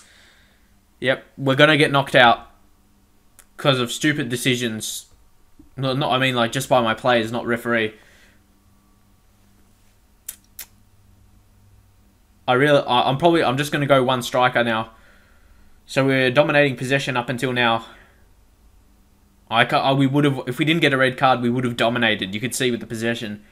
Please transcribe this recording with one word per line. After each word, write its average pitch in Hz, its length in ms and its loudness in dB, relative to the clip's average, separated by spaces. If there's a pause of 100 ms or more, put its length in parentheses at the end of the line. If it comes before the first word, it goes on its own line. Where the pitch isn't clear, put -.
(1000)
Yep, 135 260 -4 (120)
we're 135 180 -2
gonna 151 220 4
get 143 160 2
knocked 139 240 0
out. 120 340 4 (1080)
'cause 135 200 2
of 120 140 -2
stupid 147 380 -2
decisions. 120 760 -4 (720)
No, 131 160 -4
not, 131 200 -2
I 127 60 2
mean, 131 160 0
like, 123 180 0
just 135 180 -6
by 127 100 4
my 113 140 0
players, 117 360 0
not 120 140 -6
referee. 117 480 -2 (4000)
I 127 60 2
really, 143 260 4
I, 120 300 0
I'm 139 80 -2
probably, 170 260 2
I'm 123 140 0
just 147 140 -6
gonna 147 140 -2
go 135 160 4
one 127 200 -2
striker 123 420 0
now. 113 280 -4 (920)
So 135 220 -2
we're 135 240 2
dominating 143 460 2
possession 135 400 -4
up 120 120 -4
until 127 240 -4
now. 117 320 0 (1700)
I 117 160 2
ca-, 135 240 0
uh, 139 40 2
we 139 120 2
would've, 135 420 0
if 123 100 -6
we 165 60 -2
didn't 160 160 0
get 143 140 2
a 131 40 2
red 127 200 0
card, 127 240 2
we 123 80 0
would've 123 260 -4
dominated. 113 580 -2
You 104 60 -8
could 123 140 -6
see 127 160 -2
with 117 100 -4
the - 60 -14
possession. 113 640 -8